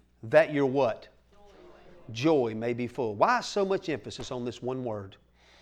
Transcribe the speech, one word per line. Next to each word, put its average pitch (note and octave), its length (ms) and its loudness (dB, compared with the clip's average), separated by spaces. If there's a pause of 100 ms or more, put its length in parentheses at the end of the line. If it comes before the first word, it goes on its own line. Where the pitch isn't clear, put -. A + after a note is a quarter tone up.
(240)
that D3+ 280 4
your" C#3+ 140 2
what? B2+ 400 0 (1040)
"Joy A#2+ 460 2
may A#2 160 -2
be A#2+ 160 -4
full." A2+ 260 -4
Why G#3 280 4
so - 220 -2
much F#3+ 260 -2
emphasis B2 420 -8
on B2 120 -6
this A#2+ 160 -8
one B2+ 220 -6
word? G#2 340 -8 (460)